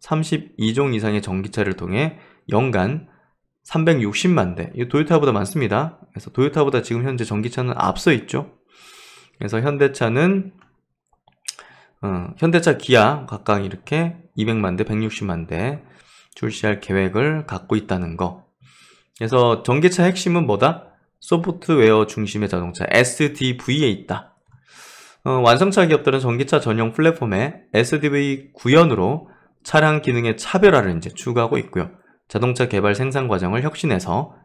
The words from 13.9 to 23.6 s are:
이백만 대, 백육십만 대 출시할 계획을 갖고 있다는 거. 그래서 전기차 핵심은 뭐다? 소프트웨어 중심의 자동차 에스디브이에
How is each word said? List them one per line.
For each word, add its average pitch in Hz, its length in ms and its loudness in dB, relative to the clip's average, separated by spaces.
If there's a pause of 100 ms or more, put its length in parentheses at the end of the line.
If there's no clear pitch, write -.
이백만 107 400 -2
대, 110 80 -2
백육십만 107 640 -4
대 117 360 -6 (520)
출시할 107 460 -4
계획을 107 640 -2
갖고 - 300 -4
있다는 90 400 -4
거. 90 300 -6 (720)
그래서 117 440 2
전기차 170 420 2
핵심은 175 420 0
뭐다? 120 480 0 (260)
소프트웨어 151 840 2
중심의 104 420 -6
자동차 87 400 -6
에스디브이에 127 1000 0